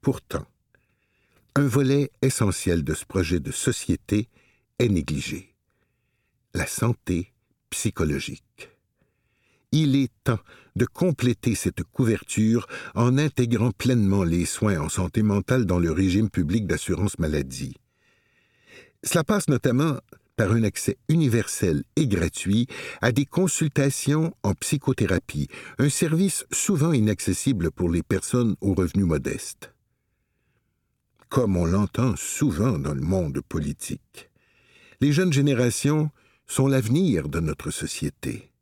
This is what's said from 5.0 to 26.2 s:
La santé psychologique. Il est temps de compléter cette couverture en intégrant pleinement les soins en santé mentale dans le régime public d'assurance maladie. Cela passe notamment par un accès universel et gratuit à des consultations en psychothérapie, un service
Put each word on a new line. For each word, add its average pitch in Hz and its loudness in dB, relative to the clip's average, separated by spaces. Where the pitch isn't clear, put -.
La - -2
santé - -2
psychologique. - -6
Il 147 2
est 139 2
temps 113 0
de 107 2
compléter 123 0
cette - -4
couverture 110 0
en 123 2
intégrant 123 0
pleinement 101 2
les 85 2
soins 101 -2
en 78 -4
santé 95 -2
mentale 107 2
dans 90 0
le 85 2
régime 95 2
public 92 -2
d'assurance 92 -2
maladie. 67 -4
Cela 170 0
passe 208 0
notamment 139 2
par 104 2
un 113 4
accès - -2
universel 113 2
et 165 2
gratuit 98 0
à 120 4
des 135 2
consultations 156 0
en 196 0
psychothérapie, 92 -2
un 147 4
service 165 0